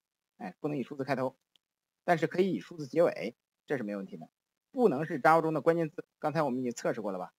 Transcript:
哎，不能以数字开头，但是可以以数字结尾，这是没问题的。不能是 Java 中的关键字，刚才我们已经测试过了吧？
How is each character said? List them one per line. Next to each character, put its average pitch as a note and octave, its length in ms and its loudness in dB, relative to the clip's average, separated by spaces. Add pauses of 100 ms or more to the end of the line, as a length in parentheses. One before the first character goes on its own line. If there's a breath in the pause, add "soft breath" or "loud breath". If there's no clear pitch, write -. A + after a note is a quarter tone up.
(360)
哎， F#3 240 -12
不 D3+ 80 -4
能 D3 100 -4
以 A#2 60 -2
数 - 100 -14
字 C3+ 80 -6
开 C3+ 140 -2
头， C3 200 -4 (680)
但 F3 120 4
是 D#3 120 0
可 F3+ 120 0
以 F#3+ 120 4
以 E3 80 -2
数 E3+ 160 -16
字 D3+ 100 -8
结 D#3 160 2
尾， A2+ 340 0 (300)
这 D3 100 -2
是 A#2+ 60 -4
没 G#2 140 -6
问 G2 100 -8
题 F#2+ 100 -16
的。 - 140 -16 (400)
不 A#3+ 200 4
能 D3 160 -2
是 E3 140 -6
Java D#3+ 200 6
中 D#3+ 140 0
的 C#3+ 80 -2
关 E3 140 4
键 E3 120 0
字， - 180 -14 (120)
刚 D3+ 160 -4
才 D#3+ 80 0
我 C#3+ 80 0
们 B2 100 -2
已 - 20 -4
经 B2 80 -2
测 D#3 220 -4
试 A#2+ 80 -6
过 G#2 100 -4
了 F#2+ 80 -4
吧？ F2+ 200 -10